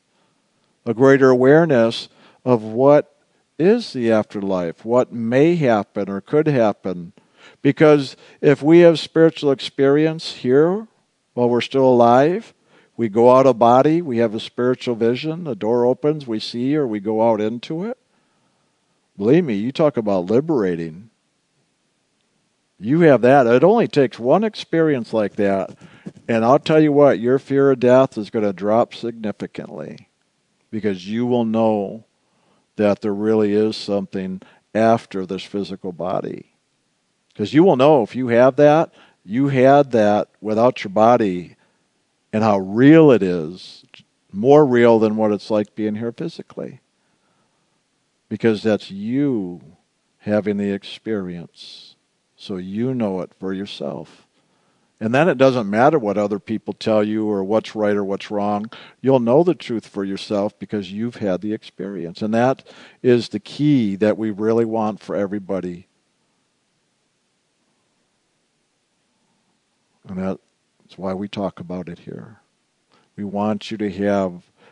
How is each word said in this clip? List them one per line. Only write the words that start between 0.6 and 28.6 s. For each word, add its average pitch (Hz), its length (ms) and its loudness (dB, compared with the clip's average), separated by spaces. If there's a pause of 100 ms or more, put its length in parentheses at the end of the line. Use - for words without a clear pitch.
a 117 100 -4
greater 131 360 6
awareness 127 760 2 (360)
of 123 180 0
what 131 540 2 (420)
is 208 340 0
the 117 200 0
afterlife, 98 720 -4
what 120 280 -2
may 127 440 0
happen 107 520 -2
or 98 120 -8
could 151 260 -2
happen. 101 680 -2 (480)
Because 147 560 2 (240)
if 139 220 2
we 165 180 6
have 170 200 6
spiritual 156 500 0
experience 147 840 -2
here 165 520 0 (480)
while 123 140 0
we're 120 120 0
still 135 280 0
alive, 127 680 2 (420)
we 117 120 -4
go 117 260 4
out 135 120 4
of 123 120 2
body, 131 420 4
we 135 180 -6
have 113 140 0
a 113 60 -6
spiritual 123 560 -4
vision, 131 480 -4
the 135 140 -8
door 117 280 -2
opens, 147 400 -2
we 113 140 -6
see, 127 380 -6
or 143 100 -2
we 107 140 -6
go 110 280 0
out 110 120 0
into 120 440 -8
it. 233 140 -10 (1200)
Believe 135 260 2
me, 123 100 -6
you 110 180 -6
talk 151 240 0
about 98 300 -4
liberating. 101 840 -4 (1700)
You 127 220 0
have 139 220 6
that. 127 240 6
It 123 180 4
only 196 240 4
takes 131 300 0
one 143 260 0
experience 160 680 -2
like 107 240 -2
that, 98 400 -2 (520)
and 113 160 0
I'll 135 140 4
tell 156 220 2
you 151 120 2
what, 139 260 4
your 123 200 0
fear 139 320 0
of 127 100 0
death 127 380 2
is 101 100 -8
gonna 104 240 -4
drop 104 420 -2